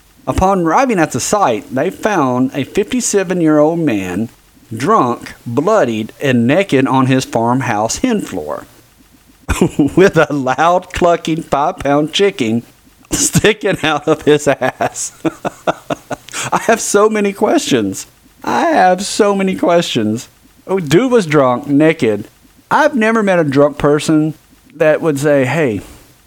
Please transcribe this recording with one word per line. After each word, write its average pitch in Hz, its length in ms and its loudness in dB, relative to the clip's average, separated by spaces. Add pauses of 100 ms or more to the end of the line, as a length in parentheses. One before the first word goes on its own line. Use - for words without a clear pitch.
(240)
Upon 185 360 0
arriving 196 400 0
at 156 100 0
the 127 100 -4
site, 131 540 -2
they 151 160 -2
found 131 640 -2
a 139 80 -4
fifty-seven-year-old 175 1200 0
man, 104 480 -2 (440)
drunk, 127 600 -2 (100)
bloodied, 127 680 -2 (100)
and 123 240 2
naked 143 400 2
on 131 200 2
his 131 180 2
farmhouse 117 720 -2
hen 254 220 0
floor, 76 460 -10 (800)
<laughs> - 120 -2 (360)
with 185 200 4
a 156 160 2
loud 147 600 -2
clucking 170 500 0
five-pound 147 680 -2
chicken 117 500 0 (500)
sticking - 720 0
out 156 260 -2
of 156 140 0
his 147 260 2
ass. - 760 -4
<laughs> - 1300 -8
I 175 140 0
have 220 140 0
so 208 280 2
many 208 240 -2
questions. 143 760 -2 (360)
I - 240 -2
have 190 380 2
so 202 300 -2
many 190 220 -2
questions. 127 720 -2 (380)
Oh, 190 140 -2
dude 180 320 2
was 220 140 2
drunk, 135 400 2
naked. 139 640 2 (420)
I've 294 240 2
never 220 280 2
met 190 160 2
a 165 60 2
drunk 143 340 2
person 151 560 2 (400)
that 156 260 2
would 156 180 -2
say, 143 260 2
"Hey, 127 360 -2 (460)